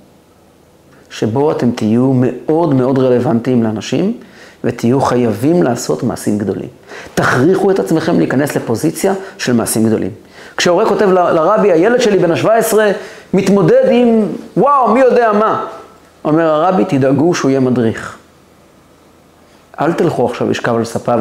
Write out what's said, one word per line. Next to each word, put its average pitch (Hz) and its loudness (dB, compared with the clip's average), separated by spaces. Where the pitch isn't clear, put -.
שבו 135 -2
אתם 120 -2
תהיו 120 0
מאוד 151 0
מאוד 135 0
רלוונטיים 120 0
לאנשים, 131 -4
ותהיו 123 0
חייבים 123 0
לעשות 135 -4
מעשים 104 -4
גדולים. 95 -6
תכריחו 175 0
את 190 0
עצמכם 170 0
להיכנס 143 -2
לפוזיציה 156 -2
של - -2
מעשים 110 0
גדולים. 98 -2
כשהורה 185 2
כותב 208 2
ל-, 185 2
לרבי, 185 2
"הילד 214 2
שלי 202 2
בן 170 2
השבע 160 2
עשרה 214 2
מתמודד 196 4
עם, 226 4
וואו, 254 2
מי 247 2
יודע 233 4
מה." 208 0
אומר 160 2
הרבי, 175 2
"תדאגו 139 2
שהוא - -2
יהיה 135 2
מדריך. 123 -2
אל 156 0
תלכו 139 -2
עכשיו 117 -4
לשכב 117 -2
על 113 -2
ספה 120 -4